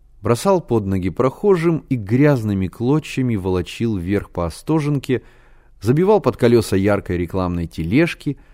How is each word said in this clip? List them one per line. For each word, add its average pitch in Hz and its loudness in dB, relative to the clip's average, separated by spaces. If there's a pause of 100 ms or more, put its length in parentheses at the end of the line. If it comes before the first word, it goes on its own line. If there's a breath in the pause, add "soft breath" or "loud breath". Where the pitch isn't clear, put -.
(200)
бросал 139 2
под 117 -2
ноги 95 -2
прохожим 160 0 (100)
и 135 0
грязными 110 2
клочьями 127 -2
волочил 92 -2
вверх 92 -2
по 87 -6
Остоженке – 143 -2 (580 soft breath)
забивал 175 2
под - 0
колеса 117 4
яркой 98 0
рекламной 87 -4
тележки, 127 -2 (160 soft breath)